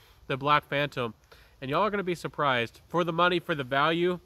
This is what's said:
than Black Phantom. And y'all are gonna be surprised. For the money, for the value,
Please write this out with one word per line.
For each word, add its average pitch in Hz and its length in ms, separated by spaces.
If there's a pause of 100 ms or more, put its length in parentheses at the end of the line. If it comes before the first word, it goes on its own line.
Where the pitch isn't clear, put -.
(260)
than 135 140
Black 143 280
Phantom. 139 460 (480)
And 131 80
y'all 160 140
are 214 80
gonna 202 100
be 175 140
surprised. 135 720
For 170 160
the 170 100
money, 175 260
for 170 140
the 143 100
value, 165 640